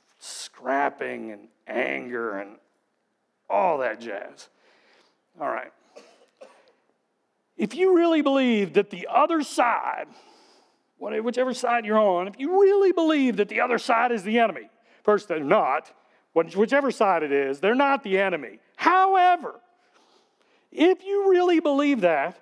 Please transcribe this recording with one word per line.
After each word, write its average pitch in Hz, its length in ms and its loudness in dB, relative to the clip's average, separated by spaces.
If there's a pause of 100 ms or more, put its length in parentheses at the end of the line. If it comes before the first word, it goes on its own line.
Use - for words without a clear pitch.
(260)
scrapping 127 1040 -6
and 104 160 -20 (180)
anger 123 720 -8
and 101 180 -14 (920)
all 185 280 0
that 113 220 -6
jazz. - 480 -14 (920)
All 143 120 -6
right. 117 200 -8 (1900)
If 208 160 -6
you 370 200 2
really 330 280 2
believe 247 520 0
that 202 140 0
the 180 220 -14
other 320 320 2
side, 233 640 -4 (880)
what-, 214 260 -6
whichever 247 300 -2
side 240 320 -2
you're 214 140 2
on, 190 280 2
if 202 120 -14
you 339 200 0
really 392 340 4
believe 311 440 2
that 202 120 -2
the 214 120 -4
other 247 160 0
side 240 360 0
is 214 100 -4
the 220 160 -2
enemy, 185 320 -2 (320)
first, 208 260 0
they're 160 120 -4
not. 151 520 0 (400)
Which-, 165 240 0
whichever 254 340 2
side 190 320 0
it 147 80 -4
is, 139 300 -2
they're 208 140 0
not 277 280 0
the 190 160 -2
enemy. 170 420 -4 (160)
However, 359 840 2 (1120)
if 359 320 2
you 392 260 0
really 359 300 4
believe 285 400 0
that, 165 420 0